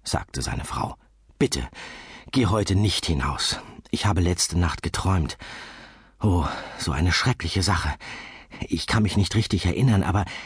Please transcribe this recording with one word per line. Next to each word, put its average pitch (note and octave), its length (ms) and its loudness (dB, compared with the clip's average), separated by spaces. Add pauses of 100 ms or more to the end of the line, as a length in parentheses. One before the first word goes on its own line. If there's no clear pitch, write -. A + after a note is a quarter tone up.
sagte - 380 -4
seine - 240 -4
Frau. - 300 -6 (420)
„Bitte, C2+ 300 0 (640)
geh B2 160 4
heute G2 280 2
nicht G2+ 300 2
hinaus. C#2 540 0 (320)
Ich - 140 -2
habe F#2 140 4
letzte F2 400 2
Nacht F2 240 0
geträumt. - 540 0 (840)
Oh, F2 240 4 (320)
so - 140 -4
eine E2 220 2
schreckliche F#2+ 500 0
Sache. F#2 260 0 (760)
Ich - 200 -4
kann A2+ 160 4
mich G2 120 2
nicht G2+ 200 2
richtig G#2+ 300 2
erinnern, G#2 380 4
aber G2 220 2 (200)